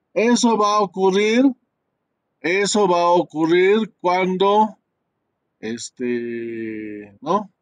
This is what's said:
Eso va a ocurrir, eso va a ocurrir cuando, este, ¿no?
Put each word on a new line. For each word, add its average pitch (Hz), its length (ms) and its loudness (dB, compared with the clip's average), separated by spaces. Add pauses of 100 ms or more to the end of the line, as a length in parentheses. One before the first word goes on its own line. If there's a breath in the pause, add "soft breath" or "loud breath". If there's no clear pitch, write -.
(140)
Eso 233 440 2
va 208 180 0
a 214 60 2
ocurrir, 202 640 0 (960)
eso 196 460 0
va 175 140 2
a 175 80 2
ocurrir 175 880 2
cuando, 185 800 0 (840)
este, 113 1600 -8
¿no? 190 280 -2 (120)